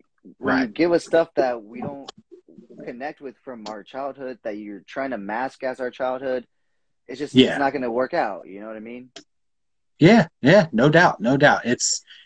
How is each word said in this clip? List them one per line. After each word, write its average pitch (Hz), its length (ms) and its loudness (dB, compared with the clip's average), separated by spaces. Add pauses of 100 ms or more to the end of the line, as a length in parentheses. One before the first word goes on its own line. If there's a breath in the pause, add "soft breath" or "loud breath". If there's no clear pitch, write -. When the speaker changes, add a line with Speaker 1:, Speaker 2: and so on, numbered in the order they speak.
(400)
Speaker 1:
when 135 160 0
you 131 80 2
Speaker 2:
Right. 107 100 -6
Speaker 1:
give 170 180 2
us 165 140 0
stuff 165 300 2
that 123 280 -2
we 117 160 -18
don't - 300 -12 (720)
connect 135 380 -12
with 127 220 -14
from 117 240 -14
our 104 160 -12
childhood, 135 600 -10
that 104 140 -8
you're 104 300 -12
trying 135 240 -6
to 117 80 -6
mask 110 440 -8
as 127 160 -6
our 123 120 -6
childhood, 127 560 -4 (600)
it's 127 120 -12
just, 139 160 -4
Speaker 2:
Yeah. 123 160 6
Speaker 1:
it's 143 80 -4
not 139 120 0
gonna 127 200 -6
work 127 240 -4
out. 107 320 -4
You 95 140 -18
know 107 60 -16
what 110 100 -14
I - 40 -14
mean? 123 300 -16 (880)
Speaker 2:
Yeah, 196 280 8 (140)
yeah, 165 300 6
no 123 180 4
doubt, 165 320 4
no 127 160 2
doubt. 127 280 4
It's, - 360 -2 (240 soft breath)